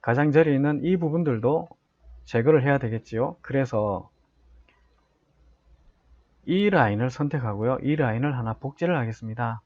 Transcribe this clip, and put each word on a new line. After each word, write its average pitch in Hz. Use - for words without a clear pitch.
가장자리에 147
있는 143
이 185
부분들도 156
제거를 131
해야 139
되겠지요. 117
그래서 113
이 196
라인을 123
선택하고요. 123
이 147
라인을 131
하나 113
복제를 170
하겠습니다. 113